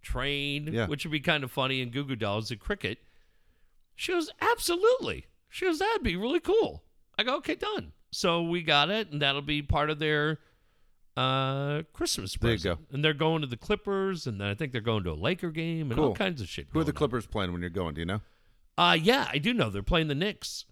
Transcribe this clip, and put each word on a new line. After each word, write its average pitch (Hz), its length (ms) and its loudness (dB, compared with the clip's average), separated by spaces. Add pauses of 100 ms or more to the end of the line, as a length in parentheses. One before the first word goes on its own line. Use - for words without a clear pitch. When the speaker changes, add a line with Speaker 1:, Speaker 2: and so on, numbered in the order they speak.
Speaker 1:
Train, 143 680 -4
Speaker 2:
Yeah. 113 140 2
Speaker 1:
which 147 180 -4
would 151 80 -6
be 151 80 -2
kinda 143 280 0
funny, 131 340 -2
and 120 100 -6
Goo 143 120 -4
Goo 135 120 -4
Dolls 107 360 -2
at 110 80 -8
Cricket." 120 380 -4 (1000)
She - 160 -4
goes, 339 180 0 (100)
"Absolutely." 415 840 2 (220)
She - 160 -6
goes, 330 160 2
"That'd 415 240 2
be 175 120 0
really 254 240 0
cool." 349 440 2 (340)
I 214 60 2
go, 254 140 2
"Okay, 311 180 -2
done." 403 360 -6 (200)
So 170 320 2
we 175 180 0
got 156 280 4
it, 208 200 -2
and 147 120 -4
that'll 139 200 2
be 147 200 -2
part 147 280 2
of 151 80 -4
their, 151 400 2 (760)
uh, 135 680 0 (100)
Christmas - 420 -4
Speaker 2:
There 117 180 2
you - 60 2
Speaker 1:
present. 85 200 -2
Speaker 2:
go. - 160 -20
Speaker 1:
And 147 100 0
they're 156 80 4
going 160 280 2
to 139 80 -4
the 120 80 -6
Clippers, 190 720 -2
and 101 120 -4
then 101 80 -2
I 101 60 0
think 139 160 -4
they're 123 100 -4
going 110 240 2
to 87 60 -2
a 78 40 -4
Laker 165 360 -2
game 160 400 -4
and 117 80 0
all 151 100 6
Speaker 2:
Cool. 101 80 2
Speaker 1:
kinds 180 240 0
of 87 80 -4
shit - 220 -10
Speaker 2:
Who 156 80 0
are 160 60 4
the 151 80 0
Speaker 1:
going - 40 -10
on. - 20 -8 (120)
Speaker 2:
Clippers 117 160 -4
playing 95 260 -2
when 87 80 -4
you're 87 100 -4
going? 85 240 -2
Do 78 60 -6
you 85 60 -2
know? 104 140 -2 (580)
Speaker 1:
Uh, 175 220 6
yeah, 240 320 4
I - 60 -2
do 208 140 2
know. 160 160 2
They're 98 140 -4
playing 165 260 2
the 139 60 -2
Knicks. - 580 -6